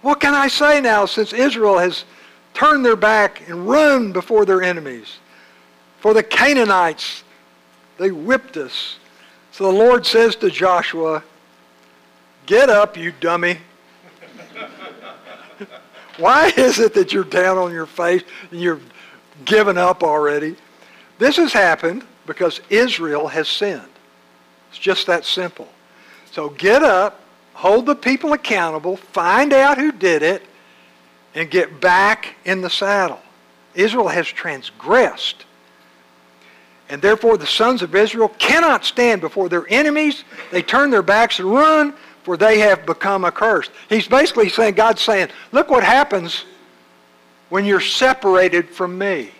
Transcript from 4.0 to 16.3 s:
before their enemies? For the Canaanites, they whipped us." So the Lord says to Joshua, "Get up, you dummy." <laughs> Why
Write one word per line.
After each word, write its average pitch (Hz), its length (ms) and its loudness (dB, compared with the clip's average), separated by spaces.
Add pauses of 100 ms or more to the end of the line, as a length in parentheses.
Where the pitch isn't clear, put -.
before 208 320 0
their 190 180 2
enemies? 147 560 -8 (840)
For 214 120 2
the 214 100 4
Canaanites, 214 1000 0 (720)
they 190 140 -2
whipped 185 480 -6
us." - 400 -12 (520)
So - 140 -8
the 190 140 2
Lord 247 260 4
says 226 320 2
to 190 140 -2
Joshua, 165 720 -2 (1200)
"Get 254 240 4
up, 208 300 2
you 170 200 -8
dummy." 175 420 -2 (2000)
<laughs> - 600 -20
Why 269 380 4